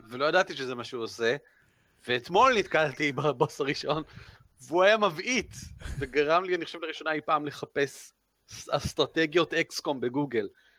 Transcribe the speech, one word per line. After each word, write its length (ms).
ולא 160
ידעתי 300
שזה 200
מה 80
שהוא 200
עושה, 320
ואתמול 500
נתקלתי 540
בבוס 500
הראשון, 420
והוא 220
היה 140
מבעית, 540
וגרם 440
לי, 120
אני 100
חושב, 160
לראשונה 300
אי 140
פעם 200
לחפש 680
ס-, 240
אסטרטגיות 840
אקסקום 460
בגוגל. 480